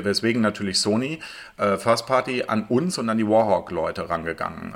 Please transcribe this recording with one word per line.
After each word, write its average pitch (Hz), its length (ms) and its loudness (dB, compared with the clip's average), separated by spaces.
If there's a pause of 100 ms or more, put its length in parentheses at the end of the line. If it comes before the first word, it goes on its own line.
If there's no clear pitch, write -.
weswegen 113 380 0
natürlich 101 400 0
Sony, 131 380 0 (380)
äh, 101 200 2
First 117 300 2
Party 127 400 0
an 107 220 0
uns 151 300 2
und 117 120 -2
an 110 80 0
die 110 100 2
Warhawk-Leute 87 800 2
rangegangen, 82 680 -6